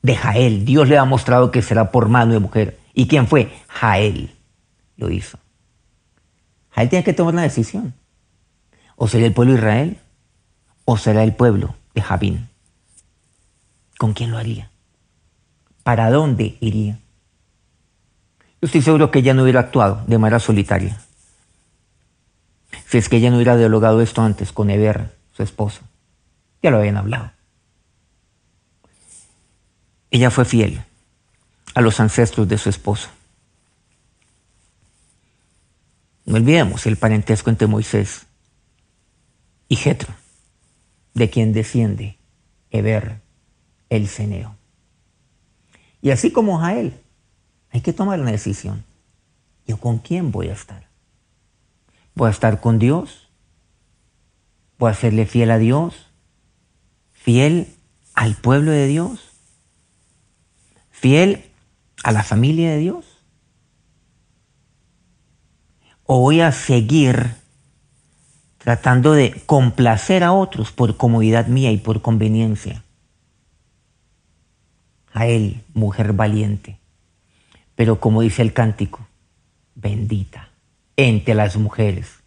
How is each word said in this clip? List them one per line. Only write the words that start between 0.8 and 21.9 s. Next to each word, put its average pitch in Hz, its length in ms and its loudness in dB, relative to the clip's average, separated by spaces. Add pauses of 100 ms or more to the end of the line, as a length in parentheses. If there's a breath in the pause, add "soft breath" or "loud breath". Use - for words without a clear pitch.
le 147 80 6
ha 135 80 4
mostrado 127 460 2
que 123 100 0
será 110 300 0
por 110 180 2
mano 117 240 2
de 107 60 2
mujer. 101 400 -4 (140)
¿Y 127 140 0
quién 139 200 2
fue? 139 260 0 (140)
Jael 101 640 -2 (680)
lo 85 140 -6
hizo. 95 260 -10 (1300)
Jael 120 180 -2
tiene 180 160 0
que 175 80 0
tomar 170 220 0
una 175 80 0
decisión. 139 500 -4 (1000 soft breath)
O 117 120 -2
será 113 200 2
el - 60 2
pueblo 123 200 4
de 120 60 2
Israel, 113 400 0 (880)
o 117 120 0
será 110 260 0
el 110 120 0
pueblo 113 400 0 (180)
de - 80 -4
Jabín. 98 480 -4 (1500)
¿Con 107 140 -2
quién 117 180 -6
lo 113 80 -8
haría? 113 320 -10 (1120)
¿Para 113 260 0
dónde 127 500 0
iría? 107 400 -4 (1600)
Yo 170 60 -4
estoy 147 160 2
seguro 156 300 4
que 147 80 2
ella 131 160 2
no 131 80 4
hubiera 127 160 4
actuado 107 480 0
de 113 100 2
manera 110 220 2
solitaria. 101 600 -2 (1900 loud breath)